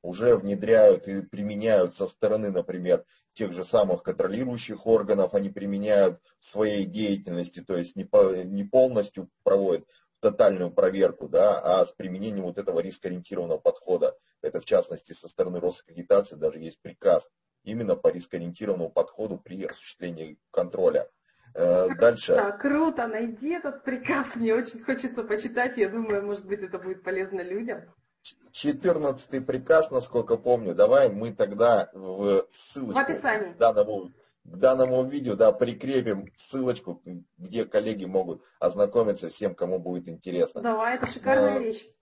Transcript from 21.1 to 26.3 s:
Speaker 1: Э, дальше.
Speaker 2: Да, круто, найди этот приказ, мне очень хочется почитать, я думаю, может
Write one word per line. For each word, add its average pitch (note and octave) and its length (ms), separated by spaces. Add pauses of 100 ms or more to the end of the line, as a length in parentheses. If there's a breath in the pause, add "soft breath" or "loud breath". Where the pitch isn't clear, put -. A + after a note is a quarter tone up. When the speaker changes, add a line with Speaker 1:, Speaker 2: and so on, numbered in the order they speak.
Speaker 1:
Э, F2 320 (120)
дальше. - 360
Speaker 2:
Да, G4+ 160
круто, C#4+ 560
найди A#3 460
этот E4+ 300
приказ, C4 520
мне A3+ 180
очень A#3+ 300
хочется B3+ 400
почитать, A#3+ 540
я G3+ 120
думаю, G#3+ 340
может G3+ 220